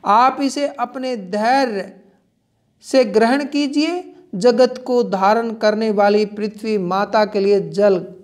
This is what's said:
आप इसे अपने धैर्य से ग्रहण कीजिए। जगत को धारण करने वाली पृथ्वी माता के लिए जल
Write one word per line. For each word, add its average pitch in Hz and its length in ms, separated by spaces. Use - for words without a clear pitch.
आप 247 380
इसे 277 260
अपने 254 480
धैर्य 208 760
से 262 220
ग्रहण 226 380
कीजिए। 294 580
जगत 240 500
को 247 180
धारण 202 500
करने 220 380
वाली 208 340
पृथ्वी 214 540
माता 202 440
के 208 160
लिए 196 220
जल 190 360